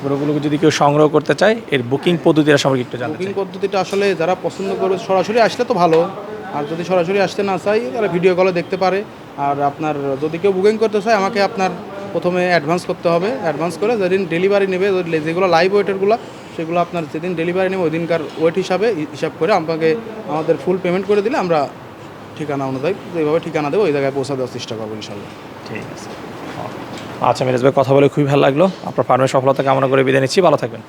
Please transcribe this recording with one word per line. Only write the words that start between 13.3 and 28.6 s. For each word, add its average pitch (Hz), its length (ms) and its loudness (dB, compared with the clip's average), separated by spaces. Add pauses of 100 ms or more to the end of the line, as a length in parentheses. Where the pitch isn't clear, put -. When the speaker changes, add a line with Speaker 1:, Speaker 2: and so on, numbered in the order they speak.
Speaker 2:
অ্যাডভান্স 160 380 -2
করে 214 200 2
যেদিন 190 200 2 (120)
ডেলিভারি 196 400 2
নেবে, 180 140 0 (400)
যেগুলো 175 280 0
লাইভ 175 200 4
ওয়েটেরগুলো, 196 400 2 (400)
সেগুলো 165 300 -4
আপনার 175 180 -6 (100)
যেদিন 160 260 -4
ডেলিভারি 180 320 0
নেবে, 190 160 -2
ওই 151 80 0
দিনকার 165 260 0 (180)
ওয়েট 165 240 2
হিসাবে, 185 240 0 (280)
হিসাব 156 240 -4
করে 170 200 2
আমাকে, 160 300 0 (420)
আমাদের 156 320 2
ফুল 180 200 0
পেমেন্ট 185 260 0
করে 208 160 4
দিলে 262 180 0
আমরা 175 160 2 (760)
ঠিকানা 143 340 -4
অনুযায়ী, 139 240 -2 (200)
যেভাবে 156 300 2
ঠিকানা 151 280 -2
দেবো, 202 140 4
ওই 147 80 2
জায়গায় 139 220 0
পৌঁছে 135 200 -2
দেওয়ার 127 200 -4
চেষ্টা 120 220 -8
করবো 110 200 -6
ইনশাআল্লাহ। 104 300 -12 (380)
Speaker 1:
ঠিক - 180 -8 (100)
আছে। - 140 -14 (1200)
আচ্ছা, 123 160 0
মিরাজ 127 200 0
ভাই, 135 140 4
কথা 131 160 2
বলে 143 180 6
খুবই 147 180 2
ভালো 143 160 4
লাগলো। 143 180 4 (240)